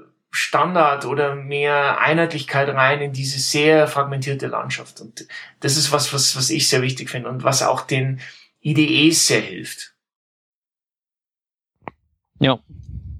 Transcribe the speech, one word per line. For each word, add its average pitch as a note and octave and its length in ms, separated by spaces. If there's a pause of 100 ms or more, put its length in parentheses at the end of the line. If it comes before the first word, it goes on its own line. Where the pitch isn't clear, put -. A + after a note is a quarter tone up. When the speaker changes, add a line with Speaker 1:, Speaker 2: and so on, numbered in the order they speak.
(300)
Speaker 1:
Standard D3 760
oder C#3 300
mehr C#3+ 680
Einheitlichkeit D3 680
rein C3+ 340
in C#3+ 100
diese C3+ 260
sehr D3+ 480
fragmentierte C#3 600
Landschaft. - 560
Und - 240 (340)
das C3+ 160
ist C#3+ 160
was, C#3+ 220
was, C3+ 220
was C3 120
ich - 200
sehr C3 120
wichtig B2+ 300
finde A#2+ 180
und B2+ 160
was C3 180
auch - 200
den C3+ 380 (420)
I D3+ 100
D D3+ 360
Es E3 180
sehr A#2 140
hilft. - 540 (2500)
Speaker 2:
Ja, - 200 (600)